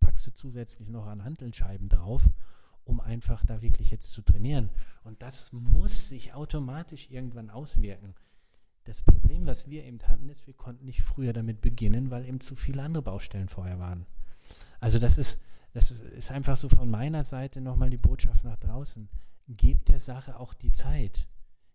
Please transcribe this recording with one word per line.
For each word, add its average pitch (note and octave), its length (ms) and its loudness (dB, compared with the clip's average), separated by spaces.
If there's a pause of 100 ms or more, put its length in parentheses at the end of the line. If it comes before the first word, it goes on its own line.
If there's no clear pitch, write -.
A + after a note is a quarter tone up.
packst - 260 6
du B2+ 60 -4
zusätzlich A#2 580 -16
noch A2 160 -16
an G#2 180 -16
Hantelscheiben G#2+ 640 -8
drauf, F2 400 4 (560)
um A#2+ 160 -2
einfach A#2 460 -4
da A2 160 -6
wirklich - 280 4
jetzt - 220 -6
zu A2+ 100 -12
trainieren. A2+ 460 2 (360)
Und A2 180 -20
das - 300 -20
muss - 580 4
sich - 240 -10
automatisch D3 760 -12
irgendwann A#2 380 -14
auswirken. G#2 640 -2 (720)
Das A2+ 160 -14
Problem, - 460 6
was C#3 240 0
wir D3+ 140 -16
eben B2 220 -20
hatten, C3+ 220 6
ist, - 180 -16
wir C3+ 80 -20
konnten B2+ 300 -18
nicht B2+ 180 -4
früher B2+ 300 -4
damit A2+ 280 -10
beginnen, A2+ 500 0
weil B2+ 160 -12
eben C3 140 -12
zu - 160 -16
viele C3+ 260 -8
andere D3+ 220 -10
Baustellen G2 440 -10
vorher F2+ 300 -12
waren. F2+ 280 -12 (760)
Also A2+ 180 0
das A#2 200 4
ist, - 220 -2 (320)
das - 180 4
ist, A2+ 120 -18
ist - 280 -16
einfach C#3 260 0
so C#3 120 -2
von B2 220 8
meiner C#3+ 340 -6
Seite C3+ 360 -12
nochmal B2+ 300 0
die B2 60 -4
Botschaft - 480 2
nach A2+ 120 -6
draußen. B2 520 -8 (400)
Gebt - 400 2
der - 120 8
Sache - 380 -12
auch B2 140 -16
die - 200 0
Zeit. - 560 0 (460)